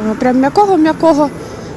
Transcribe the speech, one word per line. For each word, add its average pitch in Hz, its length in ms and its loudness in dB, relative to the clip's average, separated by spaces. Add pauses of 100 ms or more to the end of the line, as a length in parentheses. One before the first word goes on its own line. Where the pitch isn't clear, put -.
(180)
прям 254 220 0
м'якого-м'якого 311 880 2 (460)